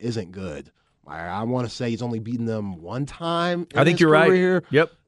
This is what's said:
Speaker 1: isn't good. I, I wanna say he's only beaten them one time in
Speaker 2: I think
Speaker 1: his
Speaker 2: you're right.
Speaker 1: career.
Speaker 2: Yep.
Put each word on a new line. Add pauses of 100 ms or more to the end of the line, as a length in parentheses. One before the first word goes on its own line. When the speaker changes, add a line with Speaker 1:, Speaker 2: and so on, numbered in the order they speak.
Speaker 1:
isn't
good. (380)
I,
I
wanna
say
he's
only
beaten
them
one
time
in
Speaker 2:
I
think
Speaker 1:
his
Speaker 2:
you're
right.
Speaker 1:
career.
Speaker 2:
Yep. (160)